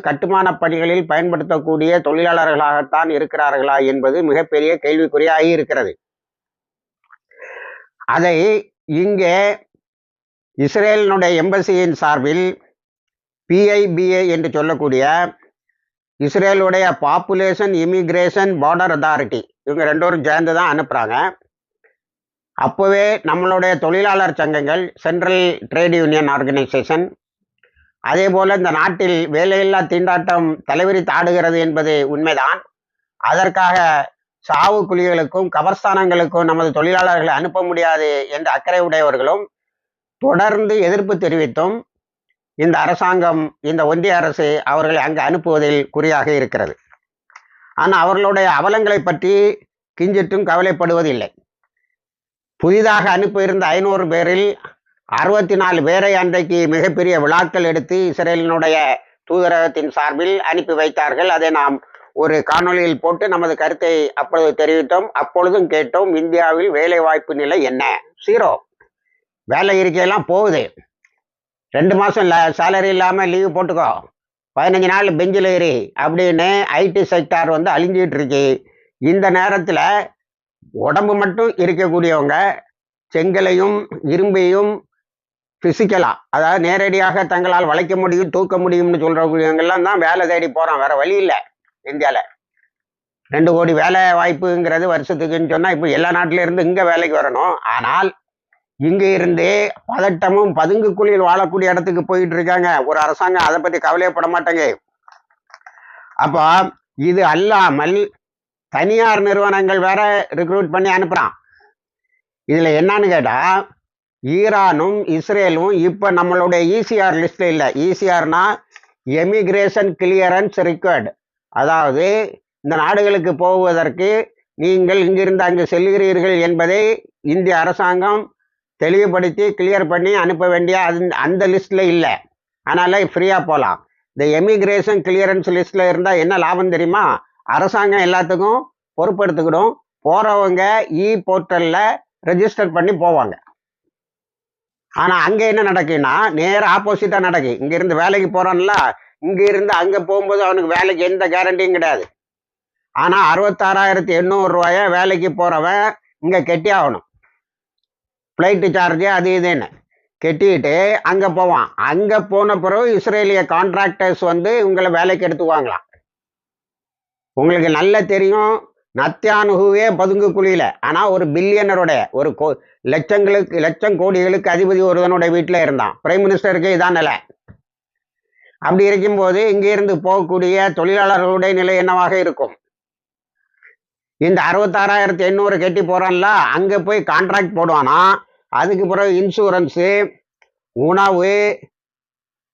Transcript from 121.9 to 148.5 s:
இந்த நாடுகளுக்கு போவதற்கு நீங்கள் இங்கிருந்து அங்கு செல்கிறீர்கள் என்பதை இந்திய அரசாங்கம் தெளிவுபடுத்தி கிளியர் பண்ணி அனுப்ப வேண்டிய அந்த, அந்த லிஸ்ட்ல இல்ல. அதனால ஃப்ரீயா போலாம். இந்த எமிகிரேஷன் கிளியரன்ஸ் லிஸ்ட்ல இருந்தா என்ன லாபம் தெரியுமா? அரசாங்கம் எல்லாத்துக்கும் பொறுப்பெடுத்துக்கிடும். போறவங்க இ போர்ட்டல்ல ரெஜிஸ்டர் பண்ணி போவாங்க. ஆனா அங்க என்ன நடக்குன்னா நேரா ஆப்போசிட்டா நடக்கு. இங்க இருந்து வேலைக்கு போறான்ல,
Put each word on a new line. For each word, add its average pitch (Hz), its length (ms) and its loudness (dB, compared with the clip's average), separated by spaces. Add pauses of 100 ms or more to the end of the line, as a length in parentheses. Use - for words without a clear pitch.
இந்த 147 160 -2
நாடுகளுக்கு 190 600 0
போவதற்கு 180 680 0 (480)
நீங்கள் 185 480 0
இங்கிருந்து 190 400 0
அங்கு 175 240 0
செல்கிறீர்கள் 190 720 0
என்பதை 170 380 0 (500)
இந்திய 180 300 0
அரசாங்கம் 185 580 0 (600)
தெளிவுபடுத்தி 180 640 0 (100)
கிளியர் 190 340 0
பண்ணி 175 300 0
அனுப்ப 175 320 -2
வேண்டிய 175 240 0 (140)
அந்த, 175 200 -2 (140)
அந்த 180 180 0 (120)
லிஸ்ட்ல 190 260 -2 (140)
இல்ல. 165 120 2 (600)
அதனால 180 340 0 (140)
ஃப்ரீயா 185 240 0 (100)
போலாம். 131 320 -2 (360)
இந்த 143 80 -2 (140)
எமிகிரேஷன் 202 720 0
கிளியரன்ஸ் 190 480 0
லிஸ்ட்ல 180 340 0
இருந்தா 180 220 0 (100)
என்ன 180 220 0
லாபம் 180 300 0
தெரியுமா? 175 300 0 (520)
அரசாங்கம் 202 500 0
எல்லாத்துக்கும் 185 560 0 (360)
பொறுப்பெடுத்துக்கிடும். 175 760 0 (300)
போறவங்க 196 580 2 (400)
இ 208 60 0 (200)
போர்ட்டல்ல 175 500 0 (520)
ரெஜிஸ்டர் 185 460 0
பண்ணி 180 260 2
போவாங்க. 143 320 2 (1600)
ஆனா 180 220 0 (100)
அங்க 208 240 0
என்ன 214 160 0
நடக்குன்னா 156 480 0 (240)
நேரா 196 380 0
ஆப்போசிட்டா 202 500 -2
நடக்கு. 156 340 0
இங்க 143 180 -4
இருந்து 175 220 0
வேலைக்கு 190 300 2
போறான்ல, 185 420 0 (540)